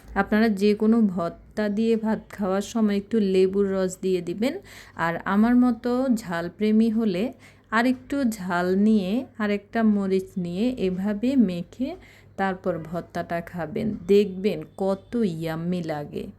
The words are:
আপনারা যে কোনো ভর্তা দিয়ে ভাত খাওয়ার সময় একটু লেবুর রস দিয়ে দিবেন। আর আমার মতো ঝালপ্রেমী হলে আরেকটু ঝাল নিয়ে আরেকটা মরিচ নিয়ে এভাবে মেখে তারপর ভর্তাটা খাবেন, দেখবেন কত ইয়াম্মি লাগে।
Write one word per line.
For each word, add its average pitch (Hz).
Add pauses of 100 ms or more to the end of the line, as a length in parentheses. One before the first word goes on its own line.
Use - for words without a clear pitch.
(160)
আপনারা 208
যে 202
কোনো 220
ভর্তা 190
দিয়ে 226
ভাত 220 (100)
খাওয়ার 196
সময় 208
একটু 202
লেবুর 190
রস 185
দিয়ে 185
দিবেন। 208 (360)
আর 170
আমার 214
মতো 247
ঝালপ্রেমী 214
হলে 214 (380)
আরেকটু 254
ঝাল 185
নিয়ে 208 (120)
আরেকটা 208
মরিচ 196 (120)
নিয়ে 180
এভাবে 208
মেখে 226 (420)
তারপর 185
ভর্তাটা 170
খাবেন, 180 (120)
দেখবেন 190 (140)
কত 190
ইয়াম্মি 170
লাগে। 147 (120)